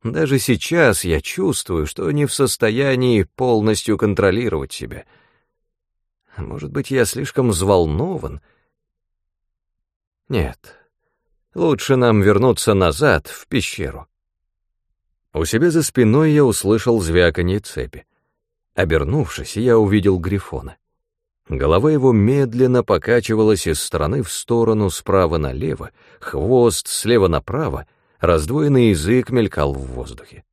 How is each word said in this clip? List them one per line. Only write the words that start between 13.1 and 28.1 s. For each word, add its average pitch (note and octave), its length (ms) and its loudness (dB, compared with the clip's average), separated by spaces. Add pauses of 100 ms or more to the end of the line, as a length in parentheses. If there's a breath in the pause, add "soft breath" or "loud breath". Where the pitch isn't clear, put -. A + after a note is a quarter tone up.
в - 180 -18
пещеру. - 600 -6 (1300)
У D#2 120 -2
себя C#3 260 2
за D#3 120 2
спиной C3+ 500 4
я D3 120 4
услышал A2 560 2
звяканье F2 600 2
цепи. - 460 -12 (680)
Обернувшись, D#2+ 840 -2
я A#2 220 4
увидел G2+ 400 2
Грифона. F2 580 -6 (720)
Голова D#2+ 420 0
его C3 220 2
медленно B2 720 2
покачивалась G#2+ 840 0
из D#2 140 -2
стороны D#2 420 -4
в F#2+ 80 -8
сторону, A2 600 0
справа F2 480 0
налево, C#2+ 520 -6 (300 soft breath)
хвост A2+ 680 0
слева G#2 400 2
направо, D#2+ 580 -4 (340)